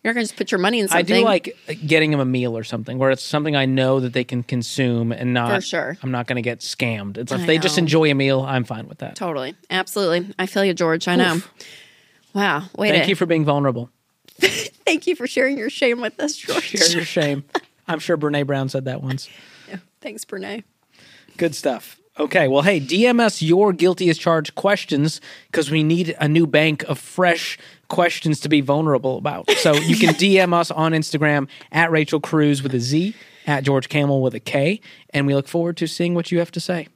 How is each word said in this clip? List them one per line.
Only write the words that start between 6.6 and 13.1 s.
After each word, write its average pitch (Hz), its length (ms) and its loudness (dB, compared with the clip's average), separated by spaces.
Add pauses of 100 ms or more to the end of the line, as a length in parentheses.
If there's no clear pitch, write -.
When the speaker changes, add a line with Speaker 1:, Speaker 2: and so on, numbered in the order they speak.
Speaker 2:
scammed. 107 580 -6
It's, 123 120 -8
if 131 100 -4
Speaker 1:
I - 40 -6
Speaker 2:
they 160 140 2
just 170 180 0
Speaker 1:
know. 175 60 2
Speaker 2:
enjoy 156 260 2
a 143 60 2
meal, 135 260 2
I'm 131 220 -2
fine 110 240 -10
with - 100 -20
that. - 180 -12
Speaker 1:
Totally. 151 380 -8 (160)
Absolutely. 185 680 -2
I 185 80 -2
feel 196 180 0
you, 185 80 2
George. 165 340 0
I 180 100 0
know. 180 180 2
Speaker 2:
Oof. 180 140 -6 (840)
Speaker 1:
Wow. 190 300 0 (120)
Way 208 140 0
Speaker 2:
Thank 160 140 2
Speaker 1:
to 175 60 0
Speaker 2:
you 185 60 2